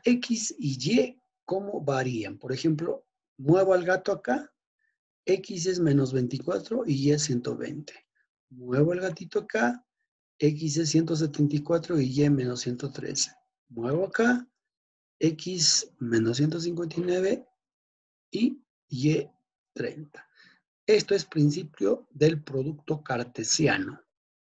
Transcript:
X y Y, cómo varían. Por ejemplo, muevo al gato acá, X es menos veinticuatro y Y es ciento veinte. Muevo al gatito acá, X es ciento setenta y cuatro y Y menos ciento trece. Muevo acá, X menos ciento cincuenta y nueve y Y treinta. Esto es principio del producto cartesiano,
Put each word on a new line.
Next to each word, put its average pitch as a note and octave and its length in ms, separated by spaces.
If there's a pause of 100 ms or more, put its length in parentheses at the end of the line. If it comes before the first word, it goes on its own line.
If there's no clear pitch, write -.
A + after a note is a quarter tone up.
X A#3+ 540
y C#3 220
Y, A3+ 420 (240)
cómo G3+ 360
varían. B2+ 560
Por B2+ 160
ejemplo, D#3+ 520 (320)
muevo F#3 360
al F3+ 100
gato F#3 280
acá, B3 420 (720)
X F#3 400
es F#3 140
menos C#3 340
veinticuatro F3 720
y D#3 60
Y C3+ 180
es D3 120
ciento A#2+ 340
veinte. - 500 (420)
Muevo B2+ 440
al F3+ 80
gatito F#3 380
acá, A#3 460 (540)
X D3+ 380
es D#3+ 120
ciento D#3+ 260
setenta D3 400
y D3 60
cuatro E3 380
y C3 240
Y D3 60
menos B2 320
ciento B2+ 300
trece. - 400 (360)
Muevo B2 380
acá, A#3+ 420 (720)
X D#3+ 800
menos A2+ 380
ciento D#3 220
cincuenta E3 380
y E3+ 60
nueve F#3 420 (840)
y A3 320 (240)
Y C#3+ 400 (460)
treinta. - 540 (600)
Esto G#3 260
es F#3 120
principio D3 840
del D3+ 320
producto D3 600
cartesiano, A#2+ 1000 (460)